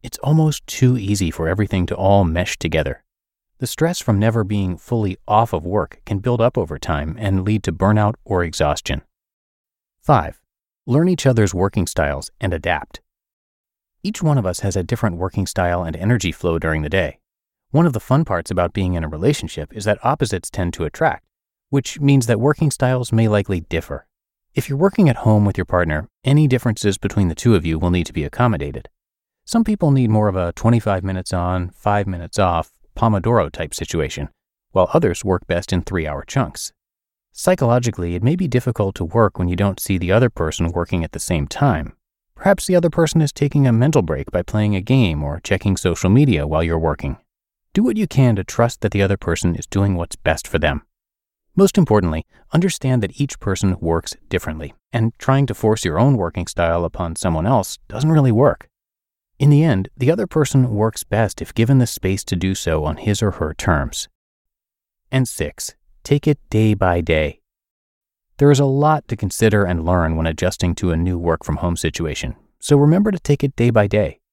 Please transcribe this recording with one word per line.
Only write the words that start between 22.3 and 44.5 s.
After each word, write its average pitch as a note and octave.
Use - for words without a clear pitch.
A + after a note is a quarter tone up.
working D3
styles B2+
may A2+
likely G2+
differ. D#2+
If -
you're C#3
working F#3
at A#2+
home G#2+
with G2+
your F2+
partner, E2
any D3
differences A2+
between G2+
the D#2+
two A#2
of E2
you D#2+
will F2
need F2
to -
be D#2
accommodated. D2
Some A#3
people G3+
need B2+
more G#2+
of F#2+
a E2+
twenty-five G#2+
minutes F#2
on, F2+
five G#2
minutes F2
off, F2
Pomodoro G#2+
type -
situation, D2
while F#2
others A2+
work F#2+
best F2
in F2+
three-hour D2+
chunks. -
Psychologically, A#2+
it G#2
may C#3+
be F3+
difficult A#2
to F2+
work G#2
when F2
you F2+
don't G2
see F#2+
the F2
other A#2
person E2+
working F2
at D#2+
the E2
same D2
time. G#2+
Perhaps -
the F3+
other F3
person D#3+
is D3
taking C#3+
a B2
mental B2
break D2+
by G#2
playing G#2+